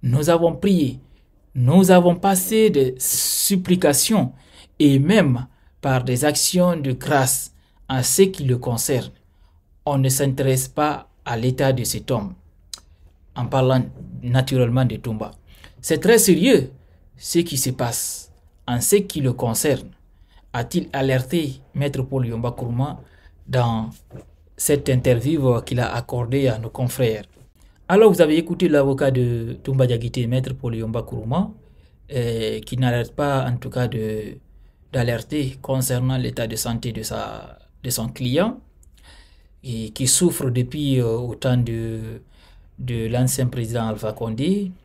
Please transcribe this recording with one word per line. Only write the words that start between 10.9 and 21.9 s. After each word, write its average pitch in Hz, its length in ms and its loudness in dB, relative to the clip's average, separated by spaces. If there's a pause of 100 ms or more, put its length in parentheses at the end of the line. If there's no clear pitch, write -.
à 120 120 -4
l'état 127 360 0
de 120 100 -2
cet - 260 -8
homme. 104 240 -2 (1040)
En 123 80 -4
parlant 131 340 2 (400)
naturellement 127 640 2
de 107 120 -2
Toumba. 110 340 -8 (500)
C'est 156 180 0
très 220 200 6
sérieux 185 520 4 (460)
ce - 220 -2
qui 170 180 -2
se 131 120 -2
passe. - 640 -6 (360)
En 123 140 -2
ce 202 160 4
qui 185 240 -2
le 127 120 0
concerne, 123 560 -2 (640)
a-t-il 123 400 -4
alerté 135 680 -2 (120)
Maître 135 300 -4